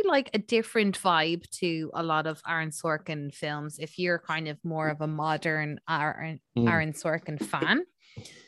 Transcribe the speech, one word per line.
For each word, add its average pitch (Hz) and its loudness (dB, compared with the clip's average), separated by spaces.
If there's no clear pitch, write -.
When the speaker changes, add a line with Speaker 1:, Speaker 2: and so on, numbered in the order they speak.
Speaker 1:
like, 285 4
a 220 2
different 220 2
vibe 170 2
to 160 -2
a 165 -2
lot 156 2
of 156 -4
Aaron 160 -2
Sorkin 151 -4
films 147 -6
if 151 -10
you're 175 2
kind 160 -4
of 147 -6
more 156 0
of 151 -4
a 156 0
modern 156 -2
Aaron, 160 -2
Speaker 2:
Mm. 120 6
Speaker 1:
Aaron 156 2
Sorkin 156 -4
fan. 175 2